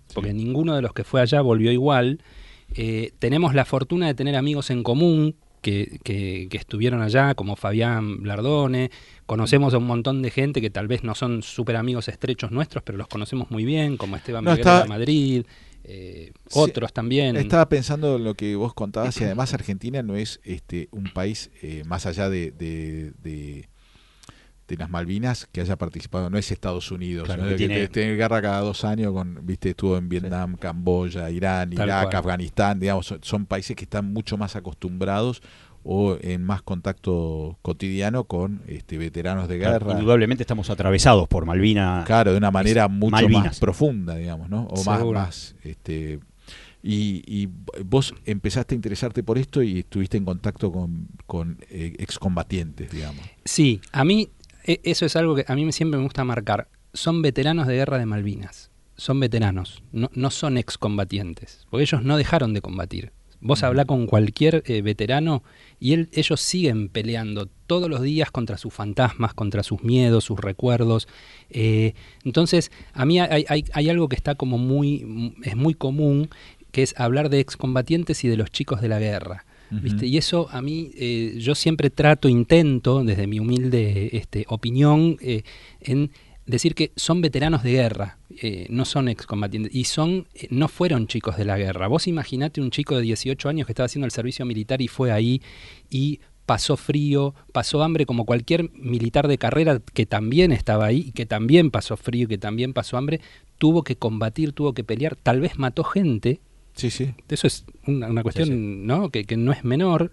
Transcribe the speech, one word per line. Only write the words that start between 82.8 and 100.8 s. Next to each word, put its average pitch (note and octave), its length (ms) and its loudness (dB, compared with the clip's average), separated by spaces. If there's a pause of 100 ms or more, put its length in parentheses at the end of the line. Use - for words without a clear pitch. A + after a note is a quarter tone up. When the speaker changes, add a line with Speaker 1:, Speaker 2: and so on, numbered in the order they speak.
Speaker 2:
desde G2+ 240 2
mi G#2+ 120 -2
humilde, A2+ 720 2
este, G#2+ 360 -4
opinión, D3 760 4
eh, A2+ 220 -2 (360)
en C#3 300 0 (360)
decir B2+ 280 0
que D#3 220 0
son E3+ 240 0
veteranos D3+ 420 2
de B2 100 2
guerra, G#2+ 460 0 (240)
eh, F#2+ 280 -6
no B2 140 0
son C3 240 0
excombatientes, G#2+ 640 -4
y B2 120 -2
son, F3 500 0
eh, - 160 -14
no C3+ 160 2
fueron D3+ 400 0
chicos G#2+ 300 -4
de G#2+ 80 -2
la G2 120 0
guerra. F#2+ 300 -2
Vos D3 220 0
imaginate D3+ 520 -4
un B2+ 120 -2
chico D3 240 -2
de B2 60 2
dieciocho A#2 460 -2
años D3+ 180 -2
que A#2 60 -8
estaba B2+ 120 0
haciendo C3+ 220 -4
el A#2 40 -2
servicio B2 340 -6
militar A#2+ 380 -2
y A#2+ 60 -2
fue B2+ 240 0
ahí A#2 280 4 (480)
y C#3+ 300 -2 (280)
pasó E3 300 2
frío, C#3 600 0 (160)
pasó C#3+ 320 2
hambre, D#3 200 2
como A#2 220 0
cualquier E3 460 0
militar B2 560 0
de C#3 100 4
carrera C#3 420 2 (140)
que A#2 120 2
también A#2+ 440 4
estaba G#2+ 360 2